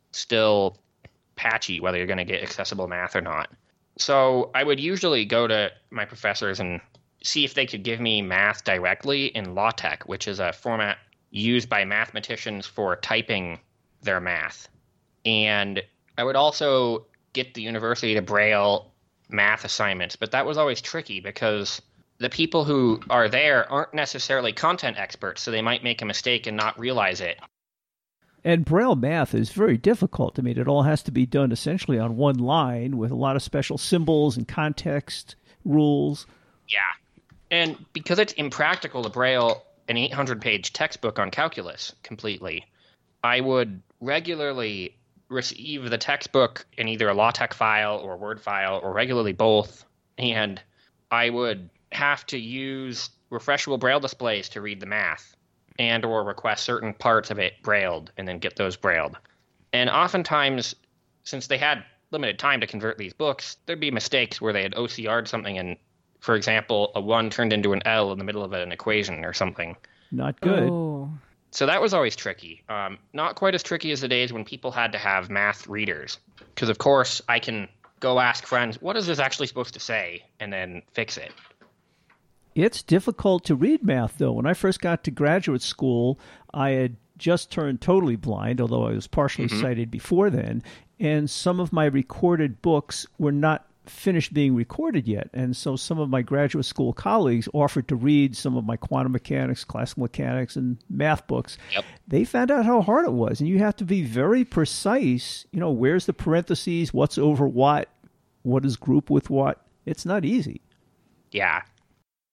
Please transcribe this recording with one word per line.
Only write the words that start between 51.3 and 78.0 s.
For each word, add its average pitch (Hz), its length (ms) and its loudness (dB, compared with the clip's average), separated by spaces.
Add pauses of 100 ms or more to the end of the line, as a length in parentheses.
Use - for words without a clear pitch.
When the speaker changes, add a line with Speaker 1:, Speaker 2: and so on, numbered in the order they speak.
Speaker 1:
have 143 360 -2
to 135 100 -8
use 131 720 -10 (220)
refreshable 131 480 0
braille 131 200 4
displays 120 500 -4
to 104 120 -12
read 104 180 -10
the 101 60 -12
math 98 500 -4 (440)
and 117 260 2
or 110 180 0
request 101 400 -4
certain 110 300 -4
parts 113 380 2
of 104 80 -4
it 90 140 0 (100)
brailled 92 540 0
and 92 100 -8
then 90 100 -8
get 87 180 -6
those 95 220 -2
brailled. 80 400 0 (540)
And 123 180 2
oftentimes, 143 840 0 (480)
since 131 240 -10
they 135 100 0
had 143 260 0 (280)
limited 127 260 -4
time 139 240 2
to 117 60 -2
convert 110 320 -6
these 98 140 -12
books, - 520 -4
there'd 165 140 -6
be 151 120 -2
mistakes 120 480 -2
where 110 140 0
they 101 80 0
had 98 160 -4
O 120 100 -2
C 110 200 -8
R'd 113 200 0
something 101 300 -6
and, 90 200 -6 (420)
for 117 160 2
example, 107 580 0
a 104 80 -2
one 110 300 2
turned 113 220 2
into 101 200 2
an 95 120 -2
L 110 260 2
in 95 80 -6
the 98 40 -8
middle 104 200 -6
of 95 100 -8
an 90 180 -6
equation 98 540 -2
or 87 80 -8
something. 87 420 -4 (360)
Speaker 2:
Not 131 300 -4
good. 175 280 2
Speaker 3:
Oh. 156 420 -4 (400)
Speaker 1:
So 139 160 0
that 180 140 4
was 202 120 2
always 135 220 2
tricky. 87 540 -10
Um, 98 280 -6 (160)
not 151 220 -2
quite 190 180 2
as 180 80 -2
tricky 160 300 -4
as 135 100 -4
the 135 60 -4
days 123 260 0
when 110 100 -8
people 127 280 -10
had 117 220 0
to 107 40 -6
have 95 320 0
math 101 380 0
readers. 95 500 -6 (380)
'Cause, 113 140 0
of 104 100 -2
course, 135 500 4
I 120 80 2
can 107 300 -6 (320)
go 127 200 2